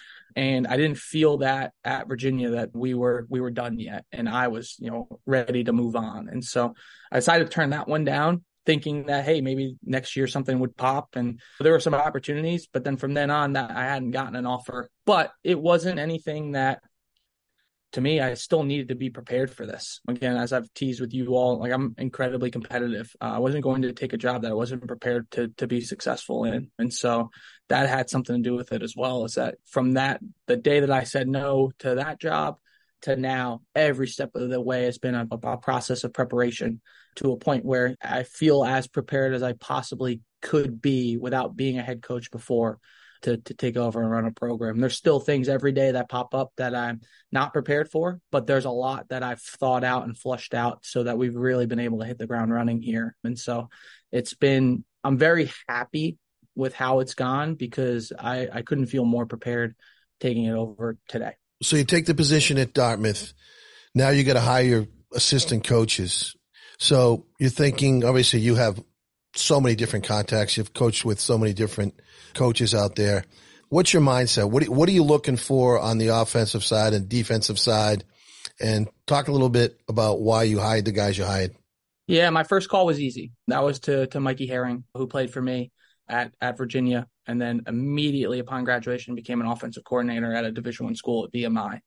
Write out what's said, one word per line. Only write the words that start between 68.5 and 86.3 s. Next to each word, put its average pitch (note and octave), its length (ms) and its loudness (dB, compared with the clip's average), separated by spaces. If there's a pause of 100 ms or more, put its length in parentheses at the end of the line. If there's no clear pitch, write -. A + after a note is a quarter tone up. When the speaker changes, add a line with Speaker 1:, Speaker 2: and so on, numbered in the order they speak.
Speaker 2:
have A2+ 280 2 (540)
so C#3+ 220 4
many B2 160 4
different A2 300 -2
contacts. G#2 500 0
You've A2 180 -4
coached A#2 300 2
with G#2+ 160 0
so A#2 180 2
many A2 160 2
different G2+ 460 -2 (340)
coaches A#2+ 400 2
out G#2 220 2
there. G2+ 300 2 (420)
What's E3+ 240 4
your E3 100 6
mindset? B2 480 4
What, C3+ 200 4
what C#3+ 180 4
are G3 60 4
you F3 100 8
looking D3 320 4
for B2 420 4
on A2+ 200 2
the A2+ 100 2
offensive A2+ 560 2
side G#2+ 300 2
and G2 160 0
defensive A2+ 500 0
side? G#2+ 460 2 (560)
And A2 260 2 (200)
talk C#3+ 200 2
a C#3+ 60 0
little C3 160 4
bit A#2+ 280 2 (120)
about A2 320 2
why A2 220 4
you G#2+ 160 2
hired G#2+ 260 2
the G#2+ 80 0
guys G2+ 240 0
you F#2+ 80 -2
hired. F#2+ 280 -2 (540)
Speaker 1:
Yeah, E3+ 220 4
my D#3+ 140 2
first F#3+ 260 0
call F#3 160 4
was D3+ 140 2
easy. B2+ 340 -6 (140)
That C#3 160 2
was C#3 180 0
to, C3+ 260 0
to C#3 140 -6
Mikey C3 260 -2
Herring, B2 460 -4
who C3 140 -4
played B2+ 240 -4
for C3 100 -6
me B2+ 300 -4 (360)
at, A#2 320 -4